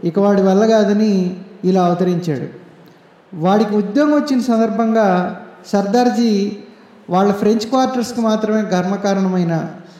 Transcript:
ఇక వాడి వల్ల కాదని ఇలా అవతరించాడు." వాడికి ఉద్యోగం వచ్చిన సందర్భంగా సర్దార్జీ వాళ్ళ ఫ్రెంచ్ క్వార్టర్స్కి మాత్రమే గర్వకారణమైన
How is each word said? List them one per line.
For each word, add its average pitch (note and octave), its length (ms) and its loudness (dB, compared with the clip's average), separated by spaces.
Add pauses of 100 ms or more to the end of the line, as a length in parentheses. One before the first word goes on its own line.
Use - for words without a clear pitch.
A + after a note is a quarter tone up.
ఇక F3 160 -2
వాడి G3+ 220 4
వల్ల F#3+ 240 4
కాదని G#3 720 2 (260)
ఇలా F3+ 220 2
అవతరించాడు." E3+ 640 -2 (840)
వాడికి G#3 420 0
ఉద్యోగం C#4 360 0
వచ్చిన C#4+ 300 0
సందర్భంగా A3 960 0 (280)
సర్దార్జీ G#3+ 840 0 (580)
వాళ్ళ F#3+ 220 2
ఫ్రెంచ్ A3 380 0
క్వార్టర్స్కి B3+ 520 -2
మాత్రమే G#3+ 400 0
గర్వకారణమైన F#3 1080 -2 (280)